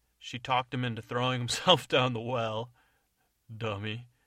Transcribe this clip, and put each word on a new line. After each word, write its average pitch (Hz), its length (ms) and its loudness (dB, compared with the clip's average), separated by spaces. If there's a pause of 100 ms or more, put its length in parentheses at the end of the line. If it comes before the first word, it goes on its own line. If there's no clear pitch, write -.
(200)
she - 180 -10
talked 127 340 0
him 127 120 -2
into 110 180 -4
throwing 127 380 -2
<laughs> - 0 -
himself 127 480 4
down 127 240 4
the 113 80 -4
well. 117 500 -2 (840)
Dummy. 107 520 -6 (200)